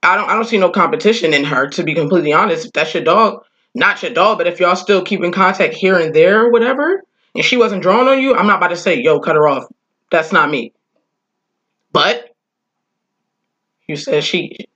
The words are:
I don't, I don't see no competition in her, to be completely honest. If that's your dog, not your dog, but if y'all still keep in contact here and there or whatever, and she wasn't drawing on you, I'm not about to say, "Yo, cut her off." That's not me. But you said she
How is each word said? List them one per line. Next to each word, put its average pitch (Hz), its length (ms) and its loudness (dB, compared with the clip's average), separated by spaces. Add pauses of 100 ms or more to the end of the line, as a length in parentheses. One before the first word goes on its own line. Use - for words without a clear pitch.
I 180 120 2
don't, 202 140 -4
I 190 60 0
don't 220 100 -2
see 226 120 -4
no 185 120 2
competition 170 640 0
in 143 120 0
her, 139 260 -2
to - 120 -6
be 151 120 -4
completely 160 360 0
honest. 165 360 0
If - 60 -20
that's 156 200 -4
your 165 100 -4
dog, 202 400 0 (300)
not - 300 -2
your 151 100 -8
dog, 175 240 2
but 170 100 -2
if 170 140 -6
y'all 180 160 2
still 190 260 0
keep 190 200 -4
in 175 100 -2
contact 190 400 0
here 185 260 0
and 160 160 -2
there 196 300 6
or 240 60 4
whatever, 269 520 0 (300)
and - 100 -4
she 247 140 0
wasn't 202 240 0
drawing 214 260 2
on 269 140 2
you, 262 140 0
I'm 208 120 0
not 202 120 2
about 170 100 0
to 170 80 -6
say, 175 240 -2
"Yo, 147 180 2
cut 156 160 -2
her 151 140 4
off." 135 160 -4 (460)
That's 160 200 0
not 156 180 2
me. 135 220 -6 (1200)
But 196 380 -2 (1600)
you 151 100 -8
said 151 260 -2
she - 320 -4 (200)